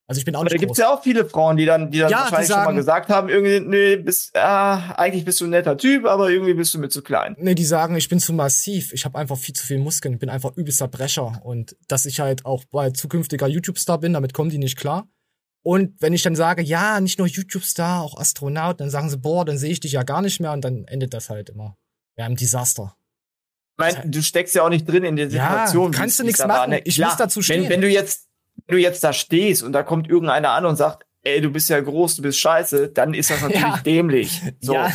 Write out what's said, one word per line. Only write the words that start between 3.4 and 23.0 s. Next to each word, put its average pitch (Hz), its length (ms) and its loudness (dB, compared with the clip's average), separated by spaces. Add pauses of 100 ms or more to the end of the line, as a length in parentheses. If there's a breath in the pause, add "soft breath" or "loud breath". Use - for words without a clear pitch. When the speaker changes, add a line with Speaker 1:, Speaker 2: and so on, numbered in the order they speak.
Speaker 2:
nee, 202 340 4
bist, - 420 -4
ah, 196 580 2
eigentlich 185 280 0
bist 175 160 -2
du 175 60 -2
ein 170 60 -2
netter 170 260 2
Typ, 269 280 2
aber 196 240 4
irgendwie 185 260 2
bist 165 180 0
du 160 60 -4
mir 139 100 -4
zu 143 120 -6
klein. - 380 -4
Speaker 1:
Nee, 180 160 2
die 170 80 2
sagen, 165 320 0
ich 160 140 -2
bin 180 100 2
zu 165 140 -2
massiv, 160 580 -2
ich - 140 -8
hab 131 100 -8
einfach 139 220 -6
viel 135 180 -10
zu - 100 -6
viel 135 140 -4
Muskeln, 139 400 -4
bin 131 100 -6
einfach 131 280 -6
übelster 143 320 -2
Brecher 127 540 -4
und 117 340 -10 (100)
dass 135 180 -2
ich 135 140 -6
halt 135 260 -2
auch 131 200 -6
bald 135 320 -2
zukünftiger 147 500 -4
YouTube-Star 170 520 -2
bin, 170 140 -2
damit 135 200 -2
kommen 156 160 -2
die 151 80 -4
nicht 131 200 -4
klar. 160 300 -6 (580)
Und 190 360 2
wenn 156 100 2
ich 170 100 2
dann 165 140 0
sage, 165 260 2
ja, 185 380 0
nicht 190 180 0
nur 185 100 0
YouTube-Star, 180 760 -4
auch 151 180 -10
Astronaut, 143 600 -4
dann 143 80 -6
sagen 143 200 -4
sie, 139 80 -4
boah, 160 280 0
dann 147 120 -2
sehe 151 140 -4
ich 165 80 -4
dich 143 140 -6
ja 127 100 0
gar 143 180 -2
nicht 190 200 -2
mehr 156 100 -4
und 139 140 -6
dann 123 200 -4
endet 127 280 -6
das 110 160 -12
halt 107 200 -12
immer. 104 280 -14 (400)
Ja, 113 80 -8
im 120 100 -2
Desaster. 123 640 -4 (800)